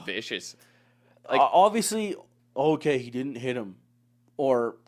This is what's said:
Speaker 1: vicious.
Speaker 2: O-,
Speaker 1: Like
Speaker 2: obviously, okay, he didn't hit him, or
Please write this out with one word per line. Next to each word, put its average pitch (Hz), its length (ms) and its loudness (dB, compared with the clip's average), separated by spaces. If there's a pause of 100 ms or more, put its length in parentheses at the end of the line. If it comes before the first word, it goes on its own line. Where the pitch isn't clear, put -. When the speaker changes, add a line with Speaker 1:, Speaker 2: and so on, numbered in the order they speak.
Speaker 1:
vicious. 101 500 -8 (720)
Speaker 2:
O-, - 60 -2
Speaker 1:
Like 131 80 6 (120)
Speaker 2:
obviously, 208 640 2 (400)
okay, 147 440 2
he 120 100 -12
didn't 127 260 -6
hit 123 220 -4
him, 101 180 -10 (640)
or 123 380 2 (120)